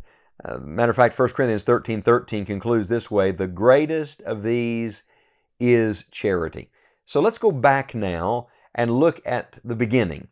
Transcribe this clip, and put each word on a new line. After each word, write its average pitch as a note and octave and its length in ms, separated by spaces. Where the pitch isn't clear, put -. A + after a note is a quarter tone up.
Uh, A#1+ 160
matter E2+ 340
of - 40
fact, A#2+ 200
First B2 200
Corinthians A2+ 280
thirteen A#2 380
thirteen A2 440
concludes G#2 420
this A#2 240
way, G2 220
"The F#2+ 120
greatest C#3+ 760
of G#2+ 200
these A#2 600
is A#2 520
charity." E2+ 580
So - 160
let's A3 180
go A3 140
back C3+ 420
now G2 540
and A#2+ 240
look D#3+ 260
at - 400
the A#2 100
beginning. G#2+ 560